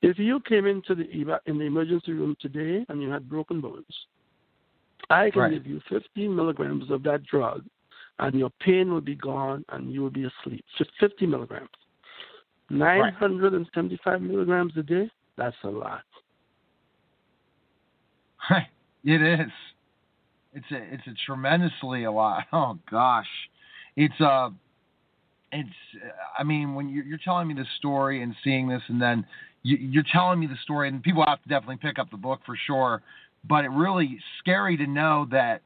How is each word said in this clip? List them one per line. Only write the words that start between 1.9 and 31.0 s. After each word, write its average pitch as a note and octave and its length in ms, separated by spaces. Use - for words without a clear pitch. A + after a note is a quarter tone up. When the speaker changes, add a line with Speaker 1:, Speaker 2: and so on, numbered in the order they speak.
Speaker 1:
room D3+ 280
today D#3 480
and D3 140
you C3+ 80
had C#3 180
broken D#3 320
bones, C3 240
I G3 200
can G3+ 120
Speaker 2:
Right. D#3 100
Speaker 1:
give C#3 140
you D3 220
fifty G#3 400
milligrams D3 640
of C3+ 100
that D3 220
drug, B2+ 400
and C3 180
your B2+ 120
pain F#3 320
will D#3+ 80
be C#3+ 160
gone, C3+ 540
and C3 220
you C#3 100
will C3+ 80
be C3+ 140
asleep. - 400
Fif-, D3+ 80
fifty G3+ 260
milligrams. B2+ 420
Speaker 2:
Right. D#3 300
Speaker 1:
Nine G3+ 140
hundred F#3+ 420
and E3+ 200
seventy-five F3+ 460
milligrams F3+ 560
a D#3+ 60
day? F3 260
That's B2 260
a G2 60
lot. - 340
Speaker 2:
<laughs> F#3 160
It D3+ 180
is. D#3+ 300
It's C#3 160
a, B2+ 220
it's B2 120
a B2 80
tremendously C3+ 800
a A2 60
lot. G#2+ 380
<laughs> - 40
Oh, B2+ 260
gosh. A#2 360
It's, D3 260
uh, C3+ 300
it's, C#3 160
I C#3 60
mean, D3 300
when C#3+ 140
you're, C#3 160
you're D3+ 200
telling F3 220
me D3+ 80
this C3 140
story C3+ 440
and A#2+ 200
seeing C3 260
this, B2 200
and A#2+ 120
then A#2+ 240
you, C3 140
you're C3+ 360
telling F3+ 280
me D#3+ 60
the C3+ 180
story, D3 240
and C3 140